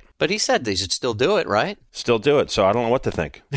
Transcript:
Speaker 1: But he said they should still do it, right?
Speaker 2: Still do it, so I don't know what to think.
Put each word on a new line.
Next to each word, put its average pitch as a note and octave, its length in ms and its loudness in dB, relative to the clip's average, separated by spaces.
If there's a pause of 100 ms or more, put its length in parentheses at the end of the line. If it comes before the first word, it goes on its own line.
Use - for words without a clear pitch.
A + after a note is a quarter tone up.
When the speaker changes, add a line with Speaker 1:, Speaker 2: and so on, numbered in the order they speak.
(200)
Speaker 1:
But D#3 100 0
he G#3 80 -2
said A#3 260 0
they G#2 120 -2
should F2+ 180 -4
still B2 200 -2
do C3+ 220 2
it, - 120 -2
right? C#3 300 0 (140)
Speaker 2:
Still - 260 0
do C#3 220 2
it, G2 100 0
so G2+ 160 2
I F#2+ 60 6
don't A#2 120 0
know A2+ 60 0
what B2+ 140 0
to A2 80 -2
think. - 300 -6 (160)